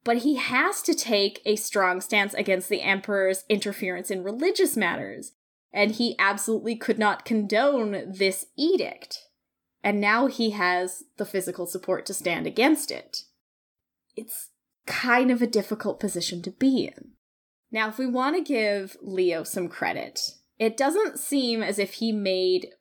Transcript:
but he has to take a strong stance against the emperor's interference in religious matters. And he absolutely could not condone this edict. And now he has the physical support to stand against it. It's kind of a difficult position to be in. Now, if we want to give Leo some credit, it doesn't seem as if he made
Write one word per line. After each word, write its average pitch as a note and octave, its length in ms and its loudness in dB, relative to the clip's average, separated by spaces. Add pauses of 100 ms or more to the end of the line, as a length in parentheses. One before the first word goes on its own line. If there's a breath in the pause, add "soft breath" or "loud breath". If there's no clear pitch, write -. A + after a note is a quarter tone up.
but A#3 140 2
he C4+ 180 2
has B3+ 460 0
to F4 120 2
take G3+ 520 0
a G#3+ 100 2
strong F#3+ 460 0
stance G3+ 320 0
against F#3+ 340 0
the - 140 0
emperor's G3 640 0
interference G3 640 -2
in F#3+ 140 -4
religious E4 520 2
matters. C#3+ 580 -2 (380)
And G#3 200 2
he A#3 280 0
absolutely G#3 560 0
could A3+ 240 -2
not G#3 260 2
condone G#3+ 840 0
this F#3+ 340 0 (100)
edict. - 640 -2 (640)
And G#3 160 2
now A3 280 4
he A3+ 240 0
has F3+ 520 0 (140)
the G#3 80 -2
physical F3+ 400 -4
support F#3 420 -4
to G3+ 60 -6
stand E3 320 -2
against C#4 460 2
it. - 320 -10 (920)
It's - 340 -12 (360)
kind B3+ 460 4
of A#3+ 100 4
a A#3+ 60 2
difficult G#3+ 520 -2
position F3 440 -4
to F#3 80 -6
be C4 340 2
in. - 280 -14 (580)
Now, A3 160 0
if G#3+ 100 -8
we C4 80 -2
want B3+ 300 0
to F4+ 80 0
give G#3 580 0
Leo F3+ 420 0
some F3+ 240 -4
credit, - 520 -6 (400)
it A3 180 0
doesn't D#4+ 400 2
seem A#3+ 460 0
as G3+ 160 -2
if G3 140 -2
he A3+ 180 -2
made F#3 560 2 (140)